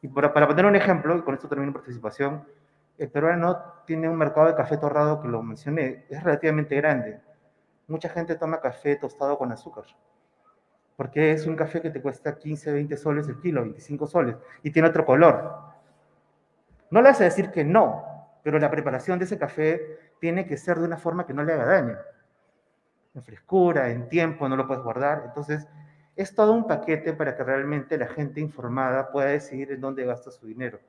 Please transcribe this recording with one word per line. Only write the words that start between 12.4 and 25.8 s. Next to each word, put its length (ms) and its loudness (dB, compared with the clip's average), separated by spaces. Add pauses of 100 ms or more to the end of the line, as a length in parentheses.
veinte 240 -4
soles 320 -2
el 100 -10
kilo, 220 -2
veinticinco 460 -8
soles, 280 0 (280)
y 80 -4
tiene 180 6
otro 160 2
color. 560 6 (1300)
No 120 6
le 80 12
hace 140 6
decir 280 2
que 120 0
no, 420 2 (380)
pero 160 0
la 120 2
preparación 480 -2
de 60 -2
ese 120 -6
café 600 -2 (200)
tiene 260 -2
que 120 -6
ser 220 -2
de 60 0
una 120 -6
forma 280 -4
que 80 -10
no 100 -4
le 100 0
haga 120 0
daño. 320 2 (1160)
En 80 -16
frescura, 680 2
en 200 -6
tiempo, 400 -2
no 80 0
lo 100 0
puedes 160 -4
guardar. 420 -2
Entonces, 420 -8 (480)